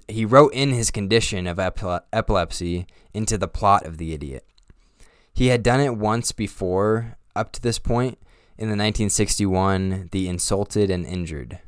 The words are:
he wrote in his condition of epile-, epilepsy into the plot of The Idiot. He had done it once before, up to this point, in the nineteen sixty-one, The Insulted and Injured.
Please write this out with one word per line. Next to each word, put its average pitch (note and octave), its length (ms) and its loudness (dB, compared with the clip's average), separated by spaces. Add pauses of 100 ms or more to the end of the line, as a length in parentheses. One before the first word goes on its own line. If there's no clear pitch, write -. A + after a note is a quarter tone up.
he A2+ 160 -4
wrote C3 300 8
in C#3 160 0
his A#2+ 220 0
condition G2+ 560 0
of F2 120 -4
epile-, F2+ 420 -4 (120)
epilepsy F2+ 720 -2 (280)
into G#2+ 240 -2
the F#2 100 -2
plot G2+ 380 2
of D#2+ 120 -12
The D#2+ 160 -6
Idiot. C#2+ 320 -10 (880)
He B2+ 140 2
had B2 160 4
done A#2+ 160 4
it C#3 160 2
once G#2+ 360 0
before, G#2+ 840 -2 (180)
up G#2 180 -4
to - 80 -12
this A#2 180 -2
point, B2 400 -2 (380)
in A2 120 -4
the G#2+ 60 -2
nineteen G#2+ 340 0
sixty-one, F#2+ 1000 0
The F#2+ 160 -2
Insulted G2 600 0
and F2+ 160 -2
Injured. D#2+ 640 -8